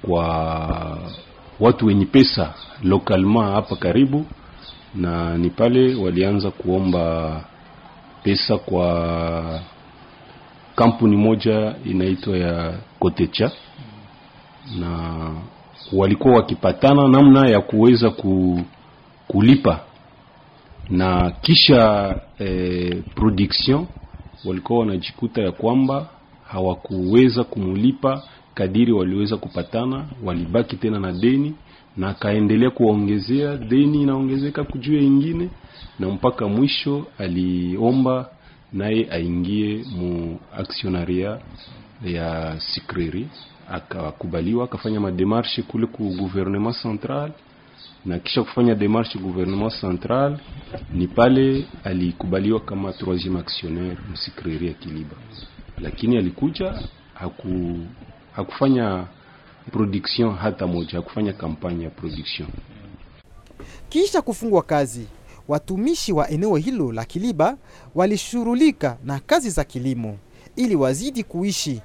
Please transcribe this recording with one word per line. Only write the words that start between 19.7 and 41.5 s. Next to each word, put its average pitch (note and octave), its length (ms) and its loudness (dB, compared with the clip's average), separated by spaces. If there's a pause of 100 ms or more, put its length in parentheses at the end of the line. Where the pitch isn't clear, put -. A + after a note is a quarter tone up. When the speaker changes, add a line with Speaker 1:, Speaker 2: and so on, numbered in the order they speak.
Speaker 1:
na F2+ 420 2 (100)
kisha, A2 720 6 (240)
eh, F2+ 640 -2 (120)
production G#2+ 720 2 (600)
walikuwa F#2+ 340 -2
wanajikuta A2 640 -4
ya F#2 100 0
kwamba C3+ 580 0 (380)
hawakuweza G2 960 2
kumulipa A#2 800 -2 (300)
kadiri G#2 380 2
waliweza G2+ 460 0
kupatana, B2+ 680 -6 (180)
walibaki F2+ 520 -2
tena A2 240 -2
na F#2+ 120 -6
deni C3+ 440 0 (420)
na F#2+ 120 -4
akaendelea G#2+ 600 2
kuongezea A2 880 0
deni, C#3 440 2
inaongezeka C3+ 640 -2
kujua C#3+ 380 -2
ingine, D#3 480 2 (500)
na F#2+ 100 -2
mpaka A2 380 -2
mwisho C#3 580 0 (120)
aliomba G2+ 1120 0 (440)
naye G#2+ 380 -2
aingie F#2+ 760 -4 (100)
mu E2+ 440 -6 (180)
actionnaria F#2 840 -4 (640)